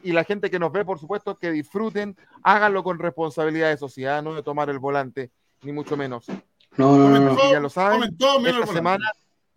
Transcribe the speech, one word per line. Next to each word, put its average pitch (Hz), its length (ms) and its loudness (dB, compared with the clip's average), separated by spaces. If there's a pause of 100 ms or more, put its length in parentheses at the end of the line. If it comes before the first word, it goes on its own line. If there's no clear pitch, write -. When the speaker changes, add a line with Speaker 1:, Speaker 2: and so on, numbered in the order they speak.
Speaker 1:
y 185 100 -6
la 165 120 2
gente 202 260 -4
que 180 80 -4
nos 160 140 -2
ve, 196 120 -2
por 175 140 -6
supuesto, 196 400 -10
que 170 140 -6
disfruten, 202 640 -6 (260)
háganlo 202 400 2
con 175 160 -6
responsabilidad, 160 720 -2
eso 143 180 -6
sí, 131 160 -12
¿ah? 143 180 -2
No 156 120 -10
de 151 80 -10
tomar 147 280 -4
el 139 100 -6
volante, 135 500 -6 (320)
ni 139 80 -12
mucho 147 260 -6
menos. 131 300 -8 (500)
Speaker 2:
No, 139 200 6
no, 139 120 8
no, 139 120 8
no. - 0 -
Speaker 3:
Tomen 135 160 4
todo, - 120 4
Speaker 1:
Y - 40 4
ya 147 80 2
lo 143 80 -4
saben, 202 320 2
Speaker 3:
tomen 185 180 -4
todo 269 220 4
menos 247 220 0
Speaker 1:
esta 156 100 -4
Speaker 3:
el 165 100 -2
volante. 196 240 0
Speaker 1:
semana 214 60 -4 (440)